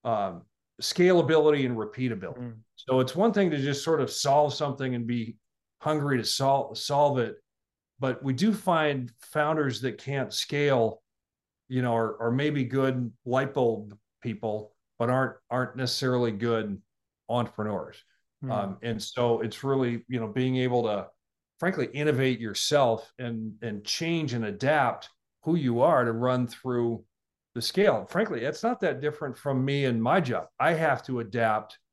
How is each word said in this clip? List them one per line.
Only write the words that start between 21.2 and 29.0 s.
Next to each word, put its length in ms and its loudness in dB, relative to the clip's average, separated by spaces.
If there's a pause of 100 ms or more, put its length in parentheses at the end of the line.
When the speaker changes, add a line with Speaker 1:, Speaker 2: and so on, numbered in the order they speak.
Speaker 1:
frankly, 320 -2
innovate 480 0
yourself 800 0
and, 360 -8 (100)
and 200 -6
change 500 -2
and 120 -2
adapt 640 0 (320)
who 140 0
you 260 2
are 240 6
to 60 0
run 340 2
through 580 -2 (520)
the 80 -6
scale. 420 2
Frankly, 360 -4
it's 200 -6
not 200 -2
that 200 -2